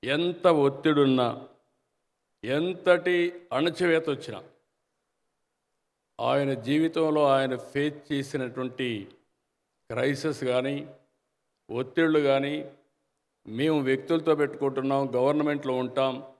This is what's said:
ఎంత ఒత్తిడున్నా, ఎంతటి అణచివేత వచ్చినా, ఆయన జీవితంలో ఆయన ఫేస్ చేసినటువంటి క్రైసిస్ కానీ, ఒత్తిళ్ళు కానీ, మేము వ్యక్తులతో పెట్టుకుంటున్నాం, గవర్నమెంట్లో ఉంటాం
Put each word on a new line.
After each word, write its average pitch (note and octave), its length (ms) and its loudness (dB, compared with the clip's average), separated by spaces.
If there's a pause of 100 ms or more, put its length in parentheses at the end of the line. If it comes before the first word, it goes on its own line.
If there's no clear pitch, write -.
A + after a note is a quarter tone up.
ఎంత E3 440 0
ఒత్తిడున్నా, C#3 1000 4 (960)
ఎంతటి F3 960 2 (120)
అణచివేత D#3+ 560 0
వచ్చినా, A2+ 340 -8 (1800)
ఆయన C3+ 340 0
జీవితంలో D3+ 760 0
ఆయన C3+ 280 2
ఫేస్ D3 580 -6
చేసినటువంటి B2+ 960 -6 (840)
క్రైసిస్ C#3 520 -2
కానీ, C3+ 440 -2 (840)
ఒత్తిళ్ళు D3+ 500 0
కానీ, C#3+ 520 0 (760)
మేము D3 320 0
వ్యక్తులతో D3+ 560 0
పెట్టుకుంటున్నాం, C#3 800 -2
గవర్నమెంట్లో C#3+ 580 0
ఉంటాం B2+ 500 -2 (160)